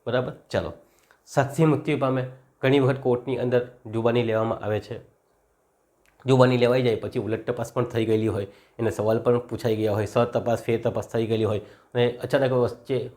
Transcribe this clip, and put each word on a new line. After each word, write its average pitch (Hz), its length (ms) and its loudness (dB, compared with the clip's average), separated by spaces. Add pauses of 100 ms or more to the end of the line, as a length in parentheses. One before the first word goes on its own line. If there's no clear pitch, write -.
બરાબર? 123 240 -2 (180)
ચાલો, 80 240 -2 (520)
સાક્ષી 143 400 0
મૃત્યુ 147 320 0
પામે. 127 280 -2 (360)
ઘણી 139 180 4
વખત 131 220 2
કોર્ટની 123 360 -2
અંદર 123 300 0 (240)
જુબાની 117 320 2
લેવામાં 110 340 0
આવે 104 220 -2
છે. - 360 -12 (1080)
જુબાની 127 320 6
લેવાઈ 123 240 4
જાય 117 140 2
પછી 107 240 -6
ઉલટ 110 260 -4
તપાસ 117 280 -6
પણ 123 100 0
થઈ 110 220 -2
ગયેલી 110 220 2
હોય, 101 200 -2 (320)
એને 113 100 0
સવાલ 110 300 0
પણ 120 200 2
પૂછાઈ 113 360 -2
ગયા 107 180 0
હોય, 104 120 0
સતપાસ, 117 580 0
ફેર 113 200 -2
તપાસ 107 300 -4
થઈ 113 120 -2
ગયેલી 110 180 0
હોય 107 160 -2
અને - 520 -4
અચાનક 131 400 -2
વચ્ચે 123 640 -2